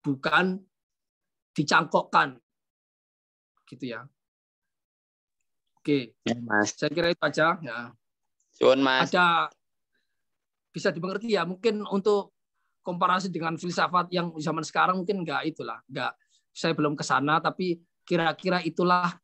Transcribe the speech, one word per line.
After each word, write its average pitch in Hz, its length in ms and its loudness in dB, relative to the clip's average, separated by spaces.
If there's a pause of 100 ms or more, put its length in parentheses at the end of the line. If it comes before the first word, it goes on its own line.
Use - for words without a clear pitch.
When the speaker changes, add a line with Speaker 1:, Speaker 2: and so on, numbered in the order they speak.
Speaker 1:
Bukan 156 540 0 (960)
dicangkokkan, 160 880 2 (1300)
gitu 135 180 -16 (120)
ya. 123 100 -14 (1700)
Oke. 135 420 0
Speaker 2:
Ya, 117 180 -2
Mas. 104 380 0
Speaker 1:
Saya 151 160 -2
kira 170 160 0
itu - 140 -4
aja. 156 340 2
Ya. 120 320 -10 (640)
Speaker 2:
Suwun, 131 300 4
Mas. 131 260 2
Speaker 1:
Ada, 170 400 4 (1200)
bisa 175 240 -2
dimengerti 196 400 -4
ya, 175 80 2
mungkin 208 480 -2
untuk 202 460 0 (500)
komparasi 180 420 0
dengan 165 300 -4
filsafat 175 560 0
yang 175 240 0
zaman 156 240 -2
sekarang 170 400 0
mungkin 180 240 -2
nggak 143 260 -4
itulah, 113 380 -10
nggak, 123 240 -6 (400)
saya 165 180 -2
belum 151 220 0
ke 147 100 -8
sana, 147 380 2
tapi 170 400 -2 (240)
kira-kira 175 560 0
itulah 180 480 2 (140)